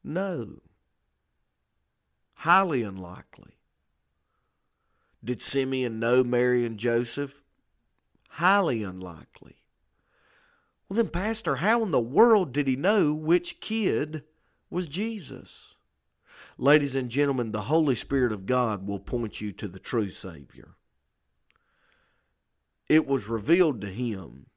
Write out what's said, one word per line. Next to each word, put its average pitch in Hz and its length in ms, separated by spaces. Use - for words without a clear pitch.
No. 160 580
Highly 170 480
unlikely. 95 720
Did 113 180
Simeon 131 580
know 123 240
Mary 123 400
and 113 140
Joseph? 123 640
Highly 165 540
unlikely. 92 800
Well 196 80
then, 220 100
Pastor, 180 480
how 208 260
in 208 80
the 147 100
world 170 540
did 139 140
he 131 80
know 165 380
which 160 480
kid 156 640
was 175 180
Jesus? 165 840
Ladies 143 380
and 127 140
gentlemen, 127 420
the 107 100
Holy 143 340
Spirit 127 360
of 95 140
God 110 400
will 101 140
point 113 420
you 104 120
to 104 140
the 90 120
true 107 300
Savior. 78 680
It 151 180
was 123 200
revealed 123 540
to 101 60
him 95 680